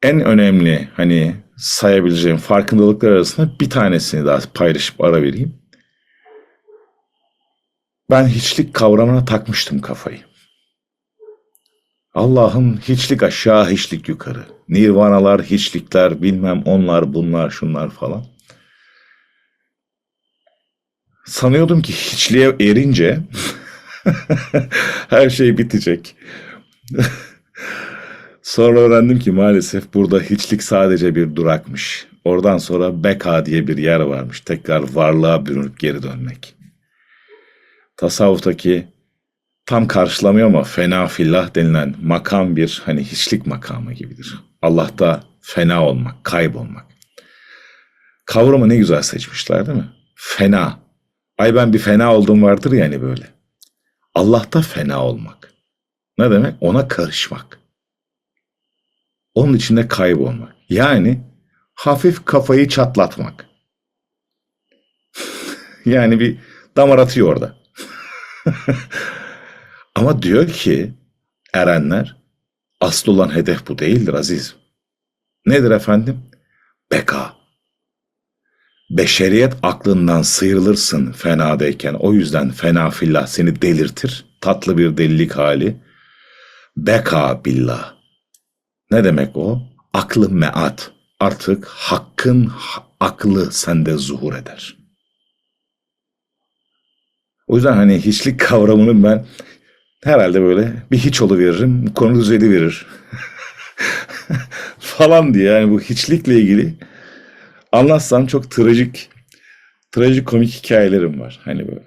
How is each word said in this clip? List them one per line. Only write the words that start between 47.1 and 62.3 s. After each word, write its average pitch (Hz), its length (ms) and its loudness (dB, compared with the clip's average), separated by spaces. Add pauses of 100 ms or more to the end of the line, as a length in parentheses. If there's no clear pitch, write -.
Kavramı 127 420 4
ne 117 80 4
güzel 85 260 2
seçmişler - 640 -6
değil 139 120 -4
mi? - 100 -8 (260)
Fena. 98 640 -2 (600)
"Ay 113 160 2
ben 120 180 4
bir 110 60 2
fena 110 380 4
oldum" 107 260 4
vardır 101 300 2
ya 117 120 2
hani 71 180 -6
böyle. 64 260 -8 (840)
Allah'ta 117 480 2
fena 69 420 -6
olmak. 57 360 -8 (800)
Ne 120 100 2
demek? 117 300 2
Ona 123 280 0
karışmak. - 720 -8 (1700)
Onun 135 200 4
içinde 117 340 0
kaybolmak. 73 680 -2 (120)
Yani 123 520 0 (540)
hafif 147 500 0
kafayı 135 440 2